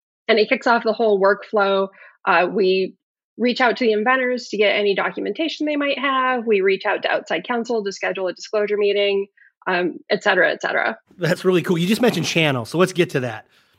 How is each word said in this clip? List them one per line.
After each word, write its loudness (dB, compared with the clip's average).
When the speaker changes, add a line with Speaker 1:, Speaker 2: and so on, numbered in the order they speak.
Speaker 1:
and 4
it 2
kicks 0
off 2
the 0
whole 2
workflow. 2
Uh, 4
we 0
reach 0
out 2
to -2
the 2
inventors 0
to -8
get 4
any 0
documentation -4
they -2
might -2
have. -2
We 2
reach 0
out -2
to 0
outside -4
counsel -4
to -6
schedule -4
a -6
disclosure -2
meeting, 0
um, -2
et -2
cetera, 2
et -10
cetera. -2
Speaker 2:
That's -2
really 4
cool. 0
You 0
just 0
mentioned 2
channel, 0
so -4
let's 2
get 0
to -2
that. -8